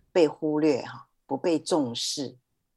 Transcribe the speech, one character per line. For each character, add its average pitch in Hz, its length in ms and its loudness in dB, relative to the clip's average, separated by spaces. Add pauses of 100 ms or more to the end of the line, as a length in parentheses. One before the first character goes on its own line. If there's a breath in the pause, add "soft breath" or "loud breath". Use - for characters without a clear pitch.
(120)
被 165 160 6
忽 151 320 -2
略 147 220 2
哈， - 280 -16 (180)
不 135 100 -6
被 160 220 0
重 147 340 -2
视。 - 460 -8 (380)